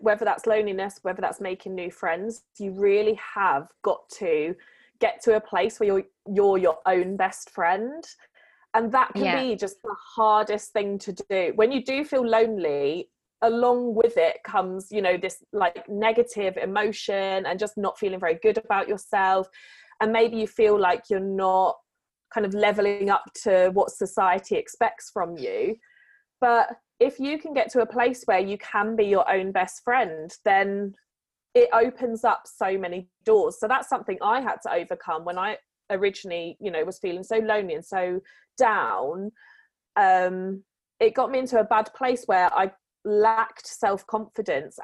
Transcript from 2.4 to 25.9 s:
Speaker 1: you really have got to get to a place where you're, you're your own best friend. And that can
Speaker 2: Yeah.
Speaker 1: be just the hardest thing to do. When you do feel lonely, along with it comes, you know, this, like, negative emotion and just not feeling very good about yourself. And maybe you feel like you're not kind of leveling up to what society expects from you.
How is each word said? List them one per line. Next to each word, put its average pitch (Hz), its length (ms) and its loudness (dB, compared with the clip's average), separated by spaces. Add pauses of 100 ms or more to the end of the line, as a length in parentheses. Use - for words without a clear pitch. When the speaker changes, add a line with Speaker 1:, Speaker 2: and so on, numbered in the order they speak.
Speaker 1:
you 196 120 -8
really 202 480 2 (160)
have 170 320 0 (160)
got - 260 -2 (100)
to 165 360 -2 (460)
get - 220 -2
to 220 140 4
a 214 40 0
place 214 400 -2
where 214 60 0
you're, 196 180 2 (280)
you're 196 260 4
your 170 280 2
own 185 300 0
best 190 340 -4
friend. 214 540 -2 (720)
And 226 180 0
that 262 220 2
can 202 100 0
Speaker 2:
Yeah. 226 180 0
Speaker 1:
be 240 140 -2
just 190 260 -8
the 208 140 -10 (180)
hardest 214 580 2
thing 202 280 -2
to 196 120 -10
do. 185 440 -2
When 220 160 4
you 269 100 -2
do 269 220 -4
feel 262 220 0
lonely, 175 840 0 (300)
along 240 540 2
with 233 220 2
it 165 280 0
comes, 190 480 -4
you 208 100 -2
know, 180 140 2
this, 185 260 -8 (100)
like, 185 360 -2
negative 208 680 0
emotion 196 880 -4
and 180 140 -4
just 208 180 -6
not 196 220 -4
feeling 185 220 -4
very 165 220 0
good 214 140 4
about 202 320 -2
yourself. 190 600 0 (520)
And 214 120 0
maybe 226 240 2
you 220 100 -2
feel 208 320 4
like 180 320 0
you're 190 100 0
not 190 560 2 (560)
kind 208 140 -2
of 196 80 -4
leveling 202 560 0
up - 140 0 (180)
to 185 300 4
what 196 180 2
society 190 640 0
expects - 540 -4
from 175 260 -6
you. 135 400 -4 (640)